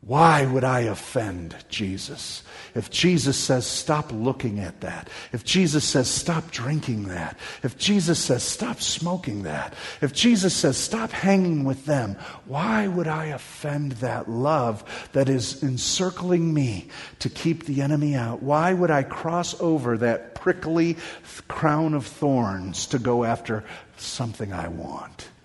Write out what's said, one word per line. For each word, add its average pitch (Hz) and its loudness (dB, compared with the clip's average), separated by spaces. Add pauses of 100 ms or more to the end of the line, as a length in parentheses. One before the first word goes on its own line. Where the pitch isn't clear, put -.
Why 143 6
would 127 2
I 127 2
offend 95 -4 (120)
Jesus? - -8 (320)
If 110 -6
Jesus 143 4
says, 127 2
"Stop 151 -2
looking 113 -2
at 90 -8
that," 87 -10 (240)
if 120 -6
Jesus 156 4
says, 127 2
"Stop - -2
drinking 120 -2
that," 82 -8 (280)
if 127 -2
Jesus 175 2
says, 120 2
"Stop - -4
smoking 160 -4
that," - -6 (260)
if 139 0
Jesus 202 4
says, 139 2
"Stop 226 -4
hanging 180 4
with 135 -2
them," 123 0 (280)
why 202 0
would 175 0
I 156 -4
offend 147 -6
that 117 -4
love 120 0 (280)
that 135 4
is 131 0
encircling 170 0
me 120 0 (320)
to - -4
keep - -2
the 139 0
enemy 147 2
out? 117 -2
Why 156 4
would 175 4
I 147 6
cross 170 -2
over 139 2
that 117 0
prickly 170 2
th-, - -16
crown 156 2
of 139 -2
thorns 98 0
to 135 0
go 120 2
after 113 -2 (320)
something 110 -6
I 87 -6
want - -12 (180)